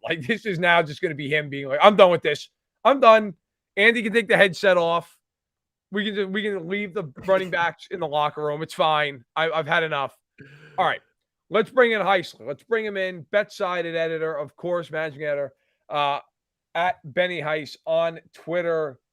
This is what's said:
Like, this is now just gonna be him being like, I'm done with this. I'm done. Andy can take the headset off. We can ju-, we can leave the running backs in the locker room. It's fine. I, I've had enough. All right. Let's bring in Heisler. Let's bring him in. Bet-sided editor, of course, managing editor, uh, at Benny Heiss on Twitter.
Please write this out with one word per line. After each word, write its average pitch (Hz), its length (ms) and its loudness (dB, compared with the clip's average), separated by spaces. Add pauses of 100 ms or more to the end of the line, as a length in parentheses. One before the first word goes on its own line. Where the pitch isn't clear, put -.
Like, 165 240 -6
this 220 200 -4
is 190 120 -4
now 175 240 4
just 147 180 -6
gonna 170 140 -4
be 143 140 -8
him 151 200 -2
being 139 200 -8
like, 135 140 -2
I'm 202 140 8
done 190 140 8
with 170 120 2
this. 151 260 -4 (360)
I'm 269 160 4
done. 220 340 6 (420)
Andy 226 260 4
can 214 100 -2
take 214 160 0
the 208 80 2
headset 185 400 4
off. 170 400 -2 (760)
We 202 120 -4
can 208 100 -4
ju-, 196 140 -4
we 196 140 -4
can 196 260 -6
leave 202 260 -6
the 170 180 -8 (140)
running 190 240 2
backs 170 400 -4
in 190 100 -10
the 165 80 -4
locker 147 340 -2
room. 151 200 -4
It's 160 120 -10
fine. 151 500 0 (120)
I, 160 140 0
I've 156 160 -2
had 165 160 2
enough. 147 340 -4 (600)
All 185 60 0
right. 139 160 0 (500)
Let's 208 200 0
bring 247 220 4
in 220 80 0
Heisler. 180 460 -2
Let's 139 160 -10
bring 220 240 -4
him 208 100 -8
in. 185 260 -6 (100)
Bet-sided 180 640 -2
editor, 160 380 -2
of 143 220 -8
course, 175 340 -4
managing 156 340 -6
editor, 143 280 -4 (360)
uh, 143 320 0 (560)
at 180 280 -2
Benny 175 360 -2
Heiss 151 360 -6 (100)
on 165 340 -2 (120)
Twitter. 160 680 -4 (120)